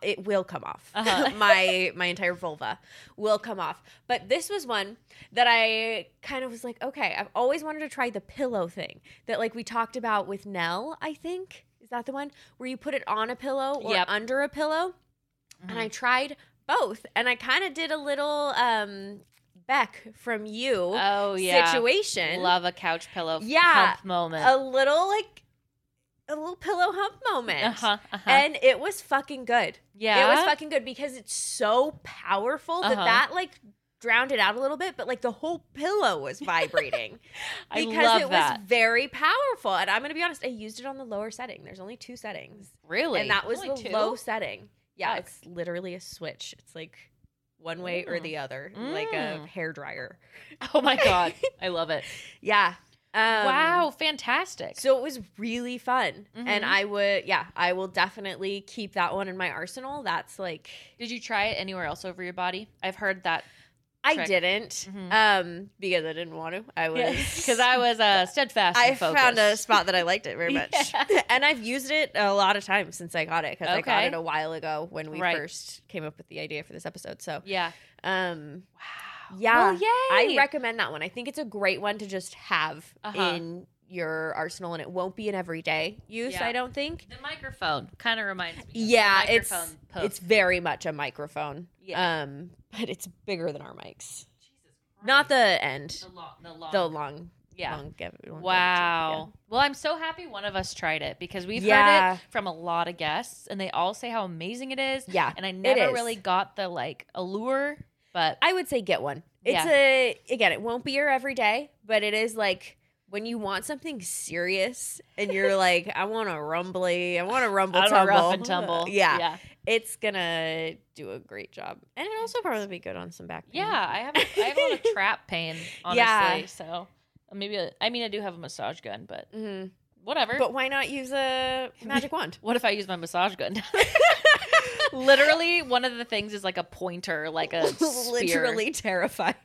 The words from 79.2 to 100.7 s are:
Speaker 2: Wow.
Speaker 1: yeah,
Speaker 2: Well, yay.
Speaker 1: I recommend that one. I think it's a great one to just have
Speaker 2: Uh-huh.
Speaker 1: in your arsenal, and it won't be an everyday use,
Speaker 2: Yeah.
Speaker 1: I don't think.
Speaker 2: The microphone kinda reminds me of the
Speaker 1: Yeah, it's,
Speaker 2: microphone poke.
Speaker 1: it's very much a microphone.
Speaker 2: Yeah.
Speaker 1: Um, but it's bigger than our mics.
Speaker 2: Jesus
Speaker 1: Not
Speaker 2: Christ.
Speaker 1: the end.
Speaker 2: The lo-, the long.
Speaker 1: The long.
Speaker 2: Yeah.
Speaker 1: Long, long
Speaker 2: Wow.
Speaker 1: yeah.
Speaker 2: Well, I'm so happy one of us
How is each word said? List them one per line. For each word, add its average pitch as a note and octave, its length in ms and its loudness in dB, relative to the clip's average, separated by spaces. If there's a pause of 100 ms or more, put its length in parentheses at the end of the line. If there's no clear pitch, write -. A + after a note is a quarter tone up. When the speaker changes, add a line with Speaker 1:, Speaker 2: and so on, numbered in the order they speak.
Speaker 2:
Wow. F#3+ 60 -18
Speaker 1:
yeah, A3+ 180 6 (160)
Speaker 2:
Well, - 20 2
yay. A4 580 4
Speaker 1:
I - 60 0
recommend C4 420 2
that F#3 140 0
one. D#3 100 -6
I F3+ 60 -6
think A#3+ 180 -10
it's C#4+ 100 -10
a D4+ 80 -6
great G3 360 0
one G#3 160 -2
to G3+ 100 -10
just F#3+ 280 -8
have D#3 580 -4 (100)
Speaker 2:
Uh-huh. G3+ 160 -8 (160)
Speaker 1:
in E3+ 320 -10 (220)
your D#3+ 460 -4
arsenal, E3+ 380 -6
and D#3+ 80 -8
it - 80 -12
won't F3+ 260 -4
be G#3+ 140 -6
an G3 60 -4
everyday E3 640 -4 (100)
use, A#3 280 -8
Speaker 2:
Yeah. A#3 100 -4
Speaker 1:
I A#3 60 -2
don't B3 220 -4
think. D4+ 360 -8
Speaker 2:
The - 120 -18
microphone C4 680 -6 (100)
kinda A3+ 240 -2
reminds F3+ 360 -8
me - 40 -16
of - 100 -20
the A3+ 60 -8
Speaker 1:
Yeah, G#3+ 480 6
it's, A3+ 240 4
Speaker 2:
microphone E3 260 -6 (120)
poke. E3+ 140 -8
Speaker 1:
it's - 160 -4
very F#3 420 4
much D#3+ 240 -4
a D#3+ 80 -4
microphone. D3+ 760 -8 (140)
Speaker 2:
Yeah. F3 400 -2
Speaker 1:
Um, C#3+ 300 -12 (200)
but A3 160 -6
it's - 200 -10 (180)
bigger E3 260 -4
than C#3+ 120 -10
our B2+ 100 -16
mics. - 520 -18 (140)
Speaker 2:
Jesus - 360 -20 (280)
Speaker 1:
Not C#4 240 6
Speaker 2:
Christ. - 20 -2
Speaker 1:
the A#3 360 6
end. C#3 240 -4
Speaker 2:
The - 200 -14
lo-, F3+ 140 -18 (200)
the E3+ 100 -18
long. D#3+ 180 -14
Speaker 1:
The F#3 160 2
long. D3+ 420 -8 (260)
Speaker 2:
Yeah. D#3 220 -8
Speaker 1:
Long, C#3+ 180 -14 (320)
long D#3+ 140 -16
Speaker 2:
Wow. F3 720 2 (220)
Speaker 1:
yeah. - 60 -20 (100)
Speaker 2:
Well, A#3+ 120 2
I'm C#4+ 120 2
so D#4 240 -4
happy D#4+ 300 -10
one G#3 180 -10
of G3+ 100 -4
us F#3+ 200 -4